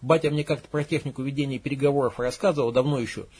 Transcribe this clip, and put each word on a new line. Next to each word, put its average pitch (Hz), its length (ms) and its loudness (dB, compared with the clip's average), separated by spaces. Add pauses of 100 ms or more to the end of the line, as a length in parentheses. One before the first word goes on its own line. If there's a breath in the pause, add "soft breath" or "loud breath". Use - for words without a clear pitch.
Батя 151 300 4
мне 147 120 0
как-то - 260 -4
про 147 160 -2
технику 143 360 -4
ведения 139 380 -4
переговоров 139 600 0
рассказывал 127 520 0
давно 127 280 2
еще. - 280 -6 (120 loud breath)